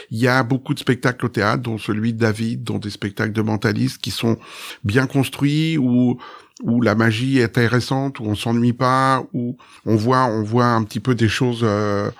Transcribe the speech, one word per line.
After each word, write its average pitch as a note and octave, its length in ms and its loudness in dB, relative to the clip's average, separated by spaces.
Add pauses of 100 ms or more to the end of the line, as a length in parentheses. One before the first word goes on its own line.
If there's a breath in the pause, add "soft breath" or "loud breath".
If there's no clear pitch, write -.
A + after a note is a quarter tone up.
Il A2+ 80 -6
y B2 100 2
a B2+ 140 4
beaucoup B2+ 320 -2
de - 60 -4
spectacles B2 480 0
au - 20 -2
théâtre, A2+ 320 0
dont A2+ 160 -6
celui A2 360 -2
de A2+ 60 -6
David, A2+ 440 0
dont G#2+ 160 -4
des G2+ 100 -8
spectacles G#2+ 440 -4
de A2+ 100 0
mentalistes A2 580 -2
qui - 100 -8
sont - 280 -2 (440 loud breath)
bien B2 220 2
construits, C#3+ 720 0
où, B2 400 2 (460 loud breath)
où A#2+ 180 2
la G#2+ 140 4
magie A#2 440 2
est A#2+ 40 4
intéressante, B2 760 0
où A#2 40 -8
on G#2 120 0
s'ennuie A#2 380 0
pas, C3 600 2
où B2 240 -6 (280 loud breath)
on A2 100 2
voit, B2+ 300 2
on A2 180 0
voit A#2+ 240 2
un A2+ 160 2
petit G#2 180 -6
peu C3 140 0
des A2+ 120 2
choses, A#2+ 360 0
euh, G#2 460 0 (100)